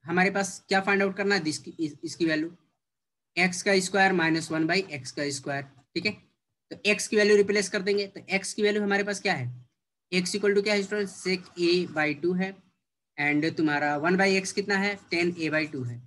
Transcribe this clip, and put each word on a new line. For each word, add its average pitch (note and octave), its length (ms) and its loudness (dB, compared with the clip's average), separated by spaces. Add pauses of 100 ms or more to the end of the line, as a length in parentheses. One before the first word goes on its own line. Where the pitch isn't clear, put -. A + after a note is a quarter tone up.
हमारे F3+ 260 2
पास G3 360 -4
क्या G3 140 2
find G3 220 2
out F#3+ 140 -2
करना G3+ 180 2
है, D#3 140 -2
इसकी, - 300 -8
इस, D3+ 240 -4
इसकी E3 220 -4
value D#3+ 300 -2 (800)
एक्स F3+ 280 0
का G3 160 4
square F#3+ 340 4
minus E3 380 2
one D#3+ 160 0
by F3 100 2 (140)
x C3+ 200 -10
का C#3+ 200 -4
square, C#3 320 -6 (320)
ठीक F3+ 100 -4
है। G#3+ 60 -2 (600)
तो F#3 140 -12
एक्स G3+ 220 0
की A3 100 -2
value G#3 200 6
replace G3+ 320 2
कर G#3 120 -4
देंगे। G3+ 260 -2
तो G3 140 -18 (140)
एक्स - 180 -4
की G#3+ 100 -2
value G#3 200 2
हमारे G3+ 200 0
पास G3+ 180 -6
क्या F#3+ 120 0
है, C3 120 -4 (640)
x F3+ 240 0
equal G3+ 200 2
to G3+ 80 4
क्या G#3 100 0
है G3+ 100 0
स्टूडेंट, G3+ 260 -4
sec F#3 360 -4 (140)
A E3+ 100 2 (280)
by D3+ 100 2 (140)
two F3 120 0
है। F#3+ 200 -2 (640)
And D3 280 2 (120)
तुम्हारा D3 400 2
one F3 200 2
by G3 100 4 (140)
x F#3 100 -6
कितना G3+ 260 -2
है, G3+ 180 0 (160)
टेन F3 260 0
ए D#3+ 120 -2
by D#3 220 0
two C3+ 120 -6
है, A#2+ 240 -8